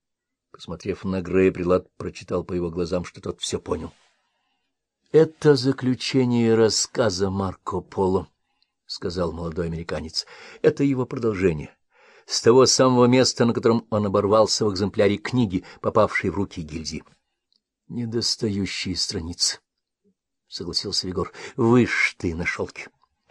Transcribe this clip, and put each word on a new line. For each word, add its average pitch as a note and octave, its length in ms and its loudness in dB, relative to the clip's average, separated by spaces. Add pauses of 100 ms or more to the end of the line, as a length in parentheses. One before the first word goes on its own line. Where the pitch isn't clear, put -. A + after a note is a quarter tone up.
(520)
Посмотрев F2+ 540 -10
на F#2 160 -4
Грея, F2+ 300 2
прилад F2+ 460 0
прочитал F2+ 460 -6
по F#2 100 -10
его F2 160 -4
глазам, F2 360 -4
что - 160 -20
тот - 180 -10
всё - 200 -6
понял. - 340 -8 (1160)
"Это D#3 440 4
заключение B2 1000 2
рассказа G#2 720 2
Марко F#2+ 500 -4
Поло", — F#2 480 -2 (580)
сказал F2 460 -6
молодой E2 360 -6
американец. D#2+ 580 -8 (360)
"Это D#3 220 2
его C3 220 0
продолжение. F#2+ 680 -2 (500)
С - 160 -6
того B2 240 8
самого B2+ 400 4
места, B2 400 4
на A#2 80 2
котором A2+ 360 0
он G#2 160 0
оборвался G#2 600 2
в G#2 60 0
экземпляре G2+ 460 0
книги, G#2+ 460 -2 (180)
попавшей G#2 480 0
в E2 60 -4
руки F#2+ 260 -6
гильдии". D#2 420 -12 (840)
"Недостающие G#2+ 1080 -4
страницы", — - 640 -6 (880)
согласился F2+ 600 -6
Егор. F2+ 240 -6 (240)
"Вышитые A2+ 800 2
на E2+ 100 -6
шёлке". - 440 -8 (420)